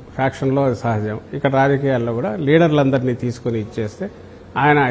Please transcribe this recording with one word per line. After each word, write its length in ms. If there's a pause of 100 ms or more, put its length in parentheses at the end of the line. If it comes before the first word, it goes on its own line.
(180)
ఫ్యాక్షన్లో 500
అది 160
సహజం. 360 (180)
ఇక్కడ 140 (100)
రాజకీయాల్లో 560
కూడా 140 (160)
లీడర్లందరినీ 760
తీసుకొని 420
ఇచ్చేస్తే 400 (580)
ఆయన 140 (140)